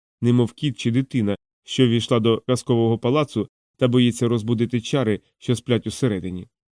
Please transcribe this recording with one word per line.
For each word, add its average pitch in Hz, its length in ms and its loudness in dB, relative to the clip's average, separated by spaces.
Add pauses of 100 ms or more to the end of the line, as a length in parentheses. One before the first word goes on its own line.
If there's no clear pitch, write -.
(200)
немов 120 320 2
кіт 143 260 -6
чи 120 120 -2
дитина, 113 460 -2 (280)
що 127 240 2
ввійшла 117 320 2
до 113 260 2
казкового 113 520 0
палацу 127 500 -2 (280)
та 127 120 0
боїться 120 400 2
розбудити 117 520 -2
чари, 110 400 -2 (180)
що 123 180 -2
сплять - 300 -2
усередині. 92 640 -4 (300)